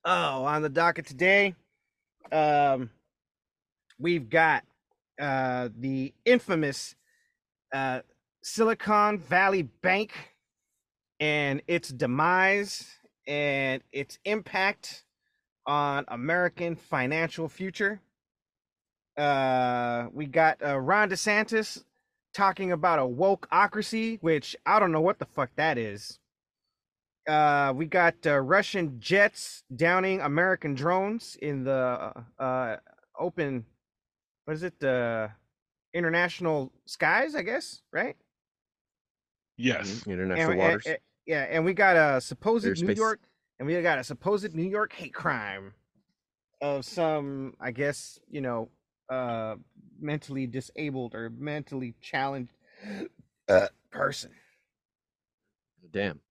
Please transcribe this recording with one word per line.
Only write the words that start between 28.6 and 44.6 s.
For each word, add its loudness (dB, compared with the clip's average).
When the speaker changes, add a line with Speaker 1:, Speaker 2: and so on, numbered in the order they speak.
Speaker 1:
jets 0
downing 2
American 0
drones -2
in -4
the, -2
uh, -2
open, -4
what -6
is -10
it, -8
uh, 0
international -2
skies, 0
I -4
guess, -8
right? -4
Speaker 2:
Yes. -2
Speaker 3:
Mm-hmm. -10
International 0
Speaker 1:
And, 2
Speaker 3:
waters. 2
Speaker 1:
and, -4
and, -6
yeah, -2
and 0
we 2
got 6
a 6
supposed 0
New 0
Speaker 3:
Airspace. 0
Speaker 1:
York, 0
and -6
we 0
got 2
a -6
supposed -4
New -2